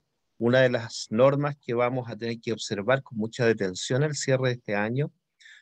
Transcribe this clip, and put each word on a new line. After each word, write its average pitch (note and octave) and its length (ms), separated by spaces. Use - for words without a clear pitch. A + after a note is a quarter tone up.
una B2 220
de C3 100
las A#2 400
normas C#3 500
que - 140
vamos A#2+ 340
a A2+ 80
tener A#2 240
que A#2 140
observar G#2+ 480
con - 160
mucha A2+ 300
detención A2 560
al D3+ 100
cierre C3 360
de B2 40
este A2 220
año A#2 340